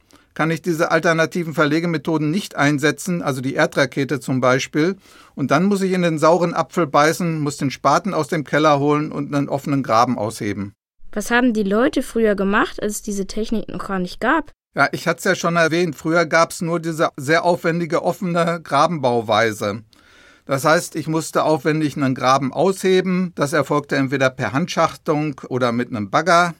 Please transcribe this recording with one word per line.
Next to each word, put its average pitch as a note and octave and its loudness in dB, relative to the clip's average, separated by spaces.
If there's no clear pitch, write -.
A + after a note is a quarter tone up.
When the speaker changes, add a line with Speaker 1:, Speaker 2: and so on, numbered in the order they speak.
Speaker 1:
kann D#3 -2
ich E3 -4
diese E3 -2
alternativen E3 0
Verlegemethoden D#3 0
nicht G3 -4
einsetzen, D3+ 0
also C3+ -2
die C3 -4
Erdrakete C#3+ 0
zum B2+ -2
Beispiel. D3 2
Und C3+ -4
dann E3+ 4
muss G3+ 2
ich F#3+ 0
in F3+ 0
den E3 0
sauren E3 4
Apfel E3 0
beißen, D#3+ 2
muss C#3+ -4
den C#3 -4
Spaten D#3+ 0
aus D#3 -2
dem D#3+ -2
Keller D3 2
holen D3 0
und D3 -6
einen C#3+ -2
offenen D3 -2
Graben A#2 2
ausheben. G#2 -6
Speaker 2:
Was G#3 -6
haben A#3+ 2
die G#3+ 0
Leute A3 0
früher A3 0
gemacht, G3+ -2
als G#3 -4
es - -12
diese G3 -6
Technik G#3+ -4
noch - -10
gar F#3+ -4
nicht F3+ -6
gab? D4+ -2
Speaker 1:
Ja, C#3 2
ich E3+ -4
hatte F#3 -2
es - -8
ja F#3+ 2
schon E3+ -2
erwähnt, E3 2
früher E3 0
gab's E3 2
nur E3+ -2
diese D#3+ -2
sehr D3+ 0
aufwendige E3+ 0
offene E3+ -2
Grabenbauweise. A2+ 0
Das C3+ -2
heißt, E3 2
ich D3+ -6
musste D#3+ 0
aufwendig D3+ 0
einen C3+ 0
Graben C3 2
ausheben. F#3 0
Das C#3+ -2
erfolgte D3 0
entweder C3+ 0
per A#2+ -4
Handschachtung D#3 -2
oder B2 0
mit A#2+ -2
einem G#2 -6
Bagger. E3+ 2